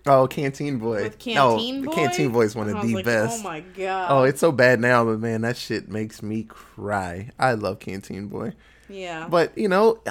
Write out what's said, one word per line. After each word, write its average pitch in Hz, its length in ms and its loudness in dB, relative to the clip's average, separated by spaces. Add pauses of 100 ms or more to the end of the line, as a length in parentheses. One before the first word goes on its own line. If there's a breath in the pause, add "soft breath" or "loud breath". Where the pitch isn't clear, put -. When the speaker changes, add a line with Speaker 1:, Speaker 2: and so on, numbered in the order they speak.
Speaker 1:
Oh, 131 220 4
Canteen 139 520 -6
Boy. 110 260 -2
Speaker 2:
With - 220 -10
Speaker 1:
No, 139 300 4
Speaker 2:
Canteen 262 300 -6
Boy? 311 60 -6
Speaker 1:
Canteen 143 400 0
Boy 117 100 2
is 107 120 0
one 107 140 -4
of 104 80 -4
Speaker 2:
I - 40 -4
was 117 80 -2
Speaker 1:
the 113 80 0
Speaker 2:
like, - 100 -6
Speaker 1:
best. 120 340 0
Speaker 2:
"Oh, - 40 -14
my 165 160 -10
God." 185 500 -6
Speaker 1:
Oh, 135 140 6
it's 139 160 2
so 165 120 4
bad 123 260 6
now, 123 280 4
but, 110 120 0
man, 113 220 -2
that 117 160 -2
shit - 320 -6
makes 107 340 -8
me 110 200 -6
cry. 101 960 -8
I 127 160 2
love 104 240 -4
Canteen 95 480 -10
Boy. 107 260 -8 (380 soft breath)
Speaker 2:
Yeah. 175 360 -10
Speaker 1:
But, 170 300 0
you 208 140 -2
know, 214 300 4 (100)